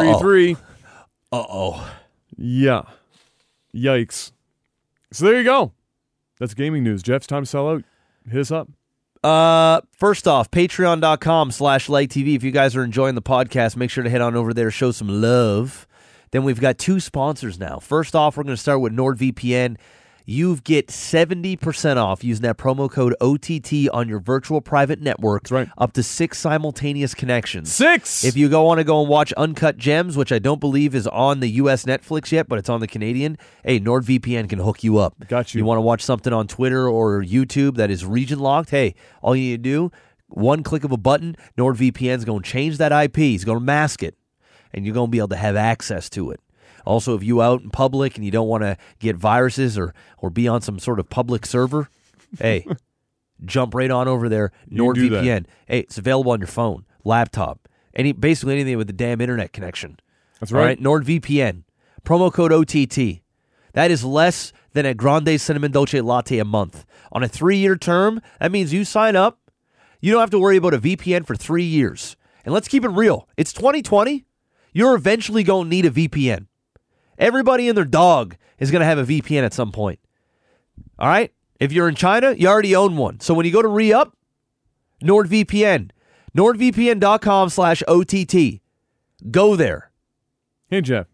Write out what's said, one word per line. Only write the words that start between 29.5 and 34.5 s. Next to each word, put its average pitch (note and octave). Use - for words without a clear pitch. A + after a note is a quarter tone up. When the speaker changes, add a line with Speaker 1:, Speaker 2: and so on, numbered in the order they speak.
Speaker 1:
Gems, D3+
which C#3
I A#2+
don't C#3
believe C#3+
is A2+
on C3+
the B2
U B2+
S C3
Netflix C#3+
yet, D#3+
but A#2
it's -
on A#2+
the A2+
Canadian, B2
hey, B2+
NordVPN A#2+
can G2